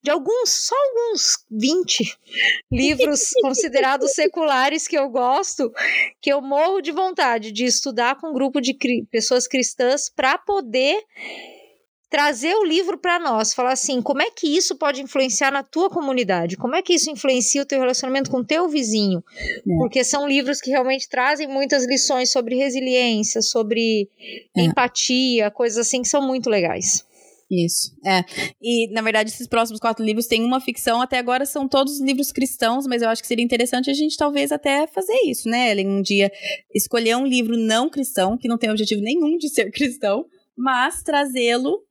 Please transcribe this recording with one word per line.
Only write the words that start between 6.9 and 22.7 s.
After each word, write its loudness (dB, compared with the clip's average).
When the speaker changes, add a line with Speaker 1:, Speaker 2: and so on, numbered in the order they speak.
Speaker 1:
vontade 0
de -2
estudar 0
com -10
um -6
grupo 0
de -2
cri-, -2
pessoas 0
cristãs 0
pra 0
poder 0
trazer 2
o 4
livro 0
pra 0
nós, 0
falar 0
assim, -2
como 0
é 2
que -6
isso 0
pode -2
influenciar 0
na -2
tua 0
comunidade? -2
Como -4
é 0
que 0
isso 0
influencia 0
o -4
teu 0
relacionamento 0
com 0
o -2
teu 0
vizinho? 0
Speaker 2:
É. -2
Speaker 1:
Porque 2
são -2
livros 0
que -8
realmente 0
trazem -2
muitas 0
lições 0
sobre 0
resiliência, 0